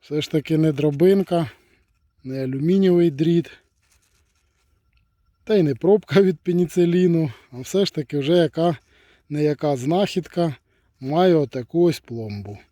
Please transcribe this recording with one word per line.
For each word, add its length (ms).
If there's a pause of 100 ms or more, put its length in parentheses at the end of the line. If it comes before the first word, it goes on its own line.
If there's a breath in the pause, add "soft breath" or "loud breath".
Все 200
ж 100
таки 260
не 140
дробинка, 760 (760 soft breath)
не 200
алюмінієвий 680
дріт. 400 (1900)
Та 120
й 80
не 120
пробка 460
від 180
пеніциліну, 920 (200 loud breath)
а 80
все 260
ж 80
таки 260
вже 180
яка, 400 (520 soft breath)
не 140
яка 340
знахідка 800 (440)
має 360
отаку 480
ось 160
пломбу. 580 (140)